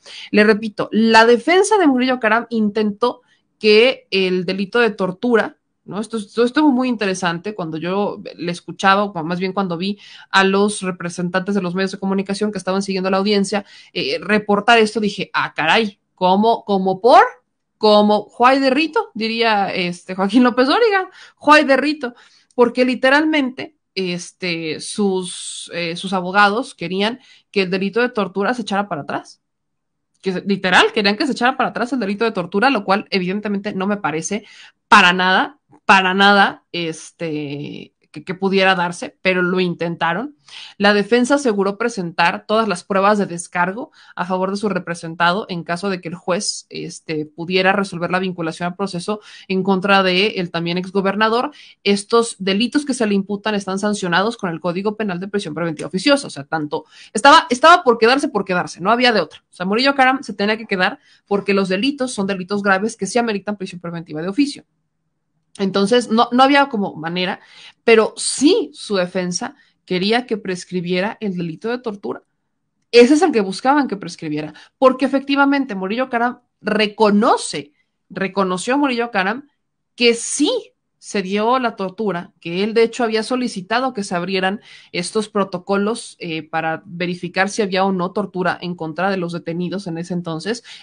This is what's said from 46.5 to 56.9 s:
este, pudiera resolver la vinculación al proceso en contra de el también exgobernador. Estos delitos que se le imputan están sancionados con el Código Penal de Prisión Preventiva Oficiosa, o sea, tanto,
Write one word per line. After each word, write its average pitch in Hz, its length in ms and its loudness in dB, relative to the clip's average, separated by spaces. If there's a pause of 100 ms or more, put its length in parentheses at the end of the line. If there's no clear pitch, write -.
este, 156 560 -8
pudiera 185 460 0
resolver 180 400 -2
la 185 80 0
vinculación 180 480 -6
al 175 80 -8
proceso 196 460 -6 (260)
en 190 160 0
contra 196 400 4
de 185 240 2
el 175 240 -6
también 170 260 -4
exgobernador. 202 760 0 (340)
Estos 214 520 0
delitos 220 480 -2
que 269 80 -2
se 240 140 0
le 202 80 2
imputan 208 400 -4
están 196 240 -4
sancionados 202 560 0
con 190 140 -6
el 165 100 -6
Código 196 380 -4
Penal 185 240 -6
de 196 80 -10
Prisión 202 240 -6
Preventiva 156 340 -6
Oficiosa, 277 400 0
o - 40 -14
sea, 143 120 -12
tanto, 156 400 -6 (300)